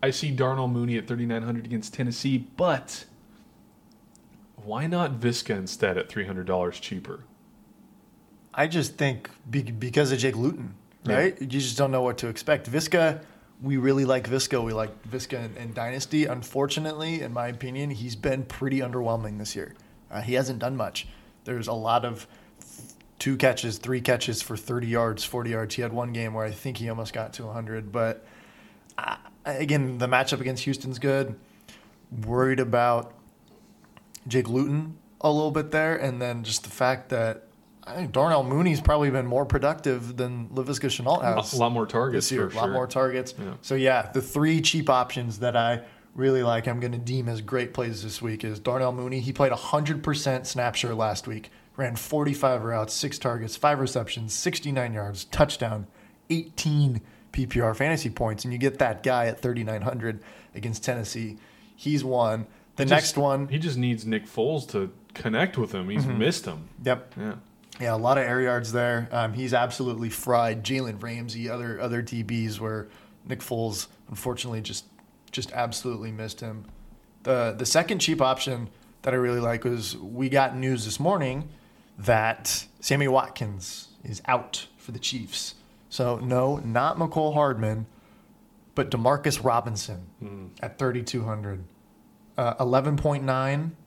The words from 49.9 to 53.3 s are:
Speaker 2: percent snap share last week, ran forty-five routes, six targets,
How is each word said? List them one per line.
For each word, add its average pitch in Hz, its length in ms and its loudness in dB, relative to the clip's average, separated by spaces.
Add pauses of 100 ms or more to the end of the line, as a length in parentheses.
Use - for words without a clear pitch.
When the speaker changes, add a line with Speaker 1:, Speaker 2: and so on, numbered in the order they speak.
Speaker 2:
percent 139 440 0
snap 120 300 0
share 117 180 0
last 110 320 0
week, 110 240 -8 (260)
ran 123 200 -2
forty-five 135 680 2
routes, 110 300 -2
six - 240 -4
targets, 113 380 -2